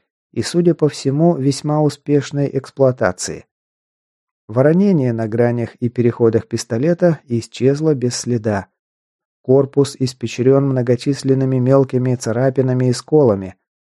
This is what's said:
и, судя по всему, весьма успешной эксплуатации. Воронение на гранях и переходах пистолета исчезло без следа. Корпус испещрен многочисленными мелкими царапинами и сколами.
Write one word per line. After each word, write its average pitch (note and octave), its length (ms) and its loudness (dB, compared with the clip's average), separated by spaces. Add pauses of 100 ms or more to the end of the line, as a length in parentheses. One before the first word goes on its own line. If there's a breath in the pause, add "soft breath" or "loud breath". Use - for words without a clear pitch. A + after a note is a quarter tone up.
(320)
и, A#2 100 -6
судя F3 320 0
по D3+ 140 0
всему, D3+ 480 0
весьма D3 460 -2
успешной C#3+ 720 -2
эксплуатации. B2 920 -2 (1000)
Воронение D3 680 2
на A2+ 160 -4
гранях A#2+ 480 -2
и A#2+ 120 -4
переходах A#2 580 0
пистолета D#3 800 -2
исчезло C#3 680 -2
без B2 220 -4
следа. A2 500 -4 (760)
Корпус C3+ 560 2
испещрен C3 720 0
многочисленными C3 880 0
мелкими B2+ 580 2
царапинами B2+ 720 -2
и B2 60 2
сколами. G#2+ 640 0 (240)